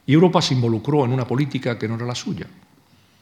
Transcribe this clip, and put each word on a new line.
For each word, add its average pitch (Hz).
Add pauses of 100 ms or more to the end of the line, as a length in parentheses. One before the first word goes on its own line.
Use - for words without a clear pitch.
Y 127
Europa 175
se -
involucró 123
en 117
una 131
política 127
que 110
no 113
era 117
la 123
suya. 110 (760)